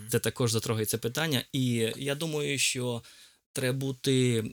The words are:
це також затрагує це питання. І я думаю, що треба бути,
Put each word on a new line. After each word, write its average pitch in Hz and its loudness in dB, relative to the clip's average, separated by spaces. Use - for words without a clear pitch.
це 120 4
також 113 0
затрагує 110 0
це 110 -2
питання. 135 -2
І 135 0
я 139 -4
думаю, 147 -2
що 123 -2
треба 131 0
бути, 127 2